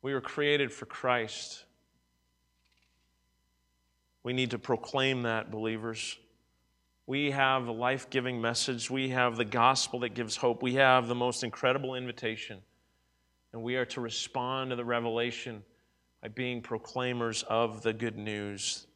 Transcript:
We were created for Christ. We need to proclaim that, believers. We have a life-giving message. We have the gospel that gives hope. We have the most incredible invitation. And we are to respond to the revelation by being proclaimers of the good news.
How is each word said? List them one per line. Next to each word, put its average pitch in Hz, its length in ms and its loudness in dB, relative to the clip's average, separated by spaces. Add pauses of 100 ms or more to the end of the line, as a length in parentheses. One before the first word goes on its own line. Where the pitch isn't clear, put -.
We 135 100 -2
were 131 80 2
created 147 520 2
for - 140 -12
Christ. - 760 -2 (2500)
We 123 80 -2
need 127 180 2
to 120 80 -2
proclaim 131 640 2
that, 113 300 -2
believers. 110 680 -6 (880)
We 143 240 0
have 135 380 4
a 117 40 -2
life-giving 127 680 0
message. 117 500 0
We 131 200 0
have 123 260 4
the 117 80 2
gospel 123 560 4
that 117 140 -4
gives 110 220 -4
hope. 120 260 2
We 123 120 0
have 131 320 8
the 120 80 0
most 123 300 0
incredible 131 500 0
invitation. 117 640 -6 (920)
And 117 100 -10
we 123 140 -2
are 127 100 2
to 131 140 -8
respond 127 680 -4
to 123 60 -2
the 120 80 -6
revelation 117 760 -2 (580)
by - 80 -10
being 123 340 -4
proclaimers 120 840 -4
of 110 380 2
the 113 100 2
good 110 240 -4
news. 104 800 -6